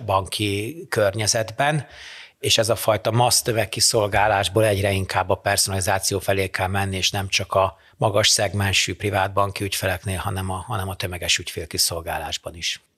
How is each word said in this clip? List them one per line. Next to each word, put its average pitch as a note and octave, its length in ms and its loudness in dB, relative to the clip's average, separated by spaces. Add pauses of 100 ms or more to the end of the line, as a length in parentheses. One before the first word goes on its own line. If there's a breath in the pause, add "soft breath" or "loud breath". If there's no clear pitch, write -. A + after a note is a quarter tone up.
banki G#2 840 -2
környezetben, A2+ 960 0 (520 loud breath)
és - 180 0
ez A2 120 4
a A2+ 60 4
fajta G#2+ 360 0
massz A#2+ 300 4
tömegkiszolgálásból G#2+ 1200 2
egyre G2+ 260 4
inkább F#2+ 380 0
a G2 60 4
personalizáció G2 840 0
felé G2 300 0
kell F#2 180 -2
menni, G2 300 -2
és F#2 140 0
nem G2 160 -4
csak - 260 -2
a F#2+ 240 2 (200 soft breath)
magas G#2 300 2
szegmensű G2 680 0
privát G2 380 0
banki G2+ 300 0
ügyfeleknél, F#2+ 540 -2
hanem F#2+ 320 -4
a, F#2 180 -6
hanem F#2+ 220 -4
a F#2 60 -6
tömeges F2+ 420 -2
ügyfélkiszolgálásban E2 1200 -6
is. - 260 -6 (160)